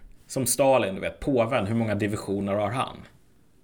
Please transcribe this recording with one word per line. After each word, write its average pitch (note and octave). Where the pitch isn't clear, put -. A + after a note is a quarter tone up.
Som C3
Stalin, A#2+
du F#2
vet, E2+
påven, A2+
hur A2+
många A2
divisioner G2+
har G#2
han? B2+